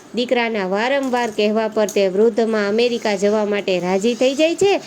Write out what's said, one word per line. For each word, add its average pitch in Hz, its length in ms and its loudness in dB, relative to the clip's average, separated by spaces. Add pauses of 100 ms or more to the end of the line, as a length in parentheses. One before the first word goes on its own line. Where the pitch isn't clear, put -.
(140)
દીકરાના 233 520 -2
વારંવાર 240 640 -2
કહેવા 214 380 0
પર 214 180 0
તે 202 220 0
વૃદ્ધમાં 214 600 2
અમેરિકા 226 480 0
જવા 208 280 0
માટે 202 360 -2
રાજી 190 340 0
થઈ 262 200 0
જાય 320 200 2
છે. 381 320 2